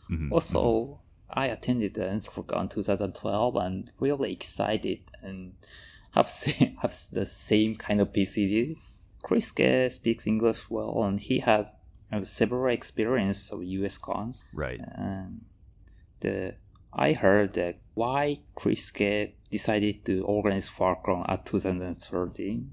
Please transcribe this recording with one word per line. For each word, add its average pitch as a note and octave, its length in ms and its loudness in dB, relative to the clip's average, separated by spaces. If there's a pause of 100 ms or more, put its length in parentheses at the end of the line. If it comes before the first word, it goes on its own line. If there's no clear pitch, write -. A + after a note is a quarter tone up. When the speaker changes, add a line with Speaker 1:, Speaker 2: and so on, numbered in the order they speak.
(100)
Speaker 1:
Mm-hmm. D#2 220 -4
Speaker 2:
Also, - 320 4 (640)
Speaker 1:
Mm-hmm. - 100 -4
Speaker 2:
I C3+ 80 0
attended A2+ 460 -2
the G2 120 -2
Anfurcon G2 640 -4
two G#2 120 -4
thousand G2 320 0
twelve G#2+ 420 -2
and F#2+ 340 -4 (100)
really C3+ 320 0
excited G2+ 680 0 (220)
and F#2 300 -12 (640)
have - 140 6
<laughs> - 140 6
same, - 360 2
have - 160 -2 (180)
the G2+ 140 -2
same A2 480 2
kind G#2 260 0
of G2 140 0
P G2 100 2
C G2+ 240 2
D. B2 280 0 (460)
Chris - 300 2
K B2+ 380 4
speaks - 360 -2
English A2+ 440 0
well A2 340 -2
and G2+ 160 -2
he - 200 -2
has, G#2+ 340 2 (360)
has G2 220 0
several B2 400 2
experience A2 800 0
of F#2 100 -8
U F#2+ 220 -4
S - 140 2
cons. G#2 440 -6 (120)
Speaker 1:
Right. B1+ 280 -6
Speaker 2:
And F#2+ 640 -8 (760)
the, G2 360 -4 (380)
I D3+ 180 4
heard G2+ 420 4
that F2 220 -2 (160)
why C#3 440 -2 (180)
Chris - 360 2
K G#2 440 0 (160)
decided G#2 560 0
to F#2+ 180 0
organize G2+ 460 2
Furcon F#2 580 0
at G2 160 -2
two G2+ 140 -2
thousand F2+ 360 -2
thirteen. G2 800 -6